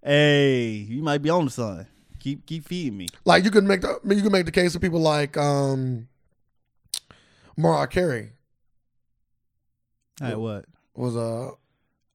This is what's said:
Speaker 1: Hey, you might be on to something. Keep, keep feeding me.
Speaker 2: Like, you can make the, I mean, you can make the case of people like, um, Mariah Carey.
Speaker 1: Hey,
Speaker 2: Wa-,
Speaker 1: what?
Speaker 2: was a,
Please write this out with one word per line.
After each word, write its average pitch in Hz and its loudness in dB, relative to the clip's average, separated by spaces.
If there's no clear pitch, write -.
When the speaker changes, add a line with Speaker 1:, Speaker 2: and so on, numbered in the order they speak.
Speaker 1:
Hey, 143 4
you 107 -8
might 147 -2
be 151 0
on 170 2
to 131 -2
something. 101 -8
Keep, 139 -10
keep 160 -12
feeding 156 -6
me. 92 -10
Speaker 2:
Like, 180 6
you 214 2
can 196 6
make 190 2
the, - -4
I - -8
mean, 196 2
you 202 0
can 214 4
make 180 2
the 165 -8
case 180 2
of 175 -6
people 170 0
like, 151 0
um, 135 -2
Mariah 156 2
Carey. 127 -4
Speaker 1:
Hey, 120 -6
Speaker 2:
Wa-, 110 -6
Speaker 1:
what? 92 -14
Speaker 2:
was 123 -6
a, 117 -6